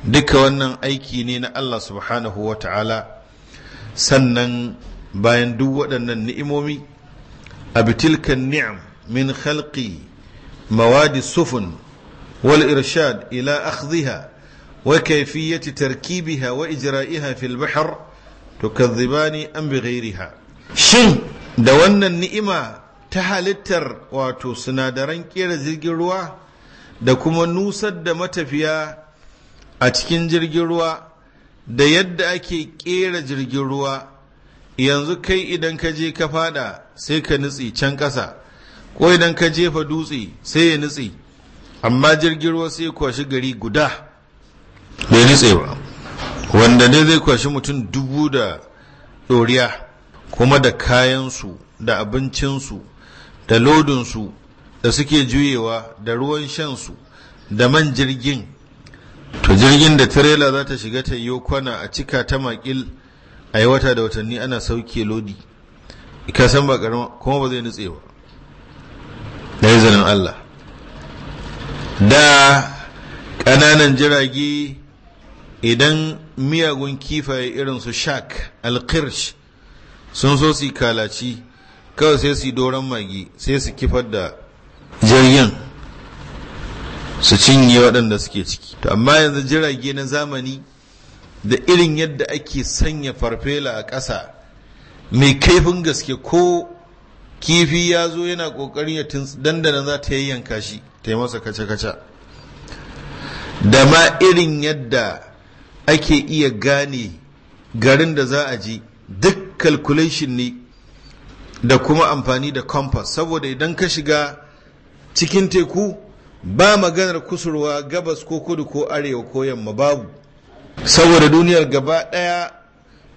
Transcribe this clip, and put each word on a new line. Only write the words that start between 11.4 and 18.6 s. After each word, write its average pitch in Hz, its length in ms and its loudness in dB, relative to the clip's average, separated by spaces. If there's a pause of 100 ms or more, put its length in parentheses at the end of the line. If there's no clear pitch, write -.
والإرشاد 139 920 2
إلى 127 180 -4
أخذها 139 760 -6 (560)
وكيفية 156 720 0
تركيبها 147 960 -4
وإجرائها 139 840 -4
في 127 120 -10
البحر 151 520 -4 (680)